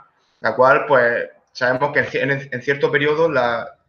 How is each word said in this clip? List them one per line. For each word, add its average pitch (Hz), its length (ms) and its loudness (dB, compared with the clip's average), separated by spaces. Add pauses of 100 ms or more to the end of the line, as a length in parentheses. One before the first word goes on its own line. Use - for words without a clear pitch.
(400)
la 110 160 -2
cual, 139 300 4
pues, 120 420 2 (240)
sabemos 131 400 -2
que 143 80 0
en 120 60 -2
ci-, - 140 -6
en, 139 300 -4
en 123 120 -10
cierto 143 280 -2
periodo 151 400 0
la, 120 460 -2 (120)